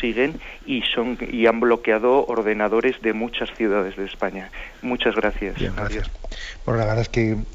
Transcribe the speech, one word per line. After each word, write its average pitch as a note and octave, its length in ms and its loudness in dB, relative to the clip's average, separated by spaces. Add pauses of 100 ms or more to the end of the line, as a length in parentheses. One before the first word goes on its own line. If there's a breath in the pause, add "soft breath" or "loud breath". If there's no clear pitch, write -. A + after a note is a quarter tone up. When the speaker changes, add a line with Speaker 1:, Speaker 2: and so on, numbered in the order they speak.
Speaker 1:
siguen B2+ 380 0 (260 loud breath)
y B2+ 180 -2
son, A#2+ 360 -2 (140)
y A2+ 140 4
han A2+ 120 6
bloqueado A#2 680 4
ordenadores A2 760 2
de A2+ 100 2
muchas A#2 440 -4
ciudades G2 400 2
de G2 80 -4
España. F#2+ 460 -6 (320 loud breath)
Muchas B2 340 0
gracias. G#2 400 0
Speaker 2:
Bien, F#2+ 180 -2
gracias. G#2 320 -4
Speaker 1:
Adiós. - 40 -8 (540 loud breath)
Speaker 2:
Bueno, A#2+ 140 0
la A2+ 80 2
verdad A2 160 2
es A2 60 -2
que, A2 280 2 (180)